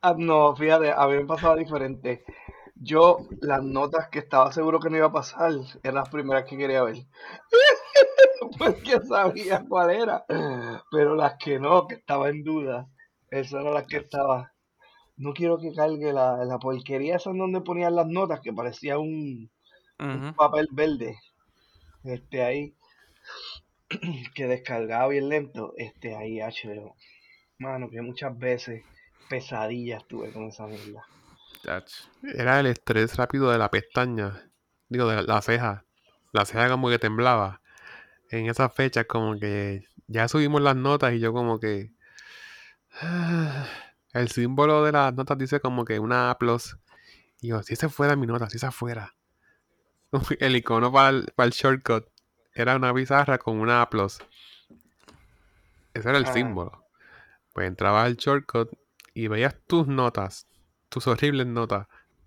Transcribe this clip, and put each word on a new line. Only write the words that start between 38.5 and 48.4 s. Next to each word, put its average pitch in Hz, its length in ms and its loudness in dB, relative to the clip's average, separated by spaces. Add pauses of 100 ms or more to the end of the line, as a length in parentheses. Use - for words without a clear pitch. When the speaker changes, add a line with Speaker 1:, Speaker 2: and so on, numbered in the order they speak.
Speaker 3:
fechas 131 320 0
como 110 340 -4
que 101 460 -6 (220)
ya 113 200 0
subimos 147 340 2
las 139 140 4
notas 135 380 2
y 117 60 -2
yo 113 140 0
como 117 260 -2
que, 104 320 -6 (1000)
<sighs> 165 1200 -6
el 120 160 0
símbolo 143 540 2
de 151 80 2
las 139 220 2
notas 135 240 -4
dice 135 220 -2
como 123 260 -2
que 107 140 -2
una 123 320 0
A - 60 -4
plus. 117 400 -2 (640)
Y 117 80 -6
yo, 110 140 -2
"Si - 100 -8
esa 156 160 -2
fuera 143 260 2
mi 131 120 -2
nota, 117 220 -4